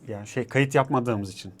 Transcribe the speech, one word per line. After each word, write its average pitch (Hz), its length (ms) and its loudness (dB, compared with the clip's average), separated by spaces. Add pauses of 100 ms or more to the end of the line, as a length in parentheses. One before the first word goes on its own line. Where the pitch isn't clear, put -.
Yani 104 180 -8
şey, 120 200 -2
kayıt 139 280 2
yapmadığımız 123 560 2
için. - 300 -14